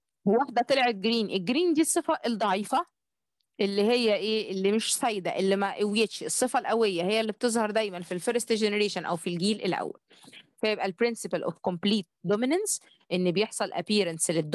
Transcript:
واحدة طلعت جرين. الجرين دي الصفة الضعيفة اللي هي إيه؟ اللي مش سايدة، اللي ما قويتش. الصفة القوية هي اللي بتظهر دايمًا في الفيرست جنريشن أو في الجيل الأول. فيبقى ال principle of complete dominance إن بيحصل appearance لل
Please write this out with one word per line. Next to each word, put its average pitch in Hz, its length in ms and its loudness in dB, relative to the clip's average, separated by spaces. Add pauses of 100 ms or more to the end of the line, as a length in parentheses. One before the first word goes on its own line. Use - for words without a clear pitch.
(260)
واحدة 240 360 2
طلعت 247 340 2
جرين. 214 340 0
الجرين 247 440 0
دي 294 80 4
الصفة 320 440 0
الضعيفة 214 600 0 (760)
اللي 202 220 0
هي 226 340 4
إيه؟ 208 360 -2
اللي 190 200 0
مش 220 240 0
سايدة، 202 440 -2
اللي 190 160 2
ما 196 200 -2
قويتش. 208 480 -2
الصفة - 360 0
القوية 208 440 2
هي 214 180 2
اللي 220 100 -2
بتظهر 220 400 0
دايمًا 202 300 -2
في 175 100 -12
الفيرست 226 420 -2
جنريشن 208 520 0
أو 175 100 0
في 175 140 -6
الجيل 185 320 0
الأول. 151 380 -4 (640)
فيبقى 214 240 0
ال 190 80 -4 (100)
principle 208 460 -2
of 175 40 -4 (160)
complete 185 640 -2
dominance 294 460 0 (320)
إن 180 200 2
بيحصل 196 420 -2
appearance 175 560 0
لل 156 260 0